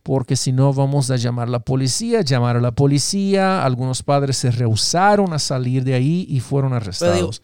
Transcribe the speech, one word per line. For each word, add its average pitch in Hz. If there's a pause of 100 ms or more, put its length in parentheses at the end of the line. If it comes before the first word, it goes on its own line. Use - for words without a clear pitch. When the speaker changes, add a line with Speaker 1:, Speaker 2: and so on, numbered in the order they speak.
Speaker 1:
porque 135
si 131
no 135
vamos 139
a 127
llamar 120
a -
la 123
policía". 135
Llamaron 120
a 123
la 120
policía, 190
algunos 127
padres 139
se 123
rehusaron 170
a 147
salir 127
de 131
ahí 156
y 143
fueron 135
Speaker 2:
Pero 123
Speaker 1:
arrestados. 175
Speaker 2:
digo, 175 (140)